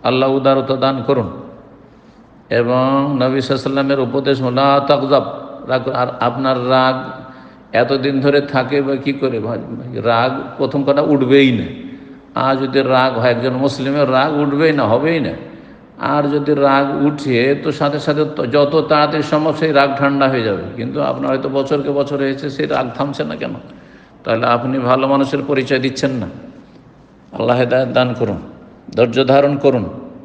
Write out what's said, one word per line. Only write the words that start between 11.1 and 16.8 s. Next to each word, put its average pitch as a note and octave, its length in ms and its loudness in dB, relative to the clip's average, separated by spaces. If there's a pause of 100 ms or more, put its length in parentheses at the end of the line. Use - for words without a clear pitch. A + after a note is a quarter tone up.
না। G#2 140 -2 (760)
আর C3+ 140 2
যদি C3 280 0
রাগ B2+ 340 2
হয়, A#2+ 140 2
একজন A#2+ 220 0
মুসলিমের C#3 580 0
রাগ C#3+ 260 2
উঠবেই D3 360 2
না, C3+ 140 0
হবেই D3 320 2
না। G2+ 140 -4 (680)
আর C#3+ 300 0
যদি D3 240 0
রাগ C#3 520 2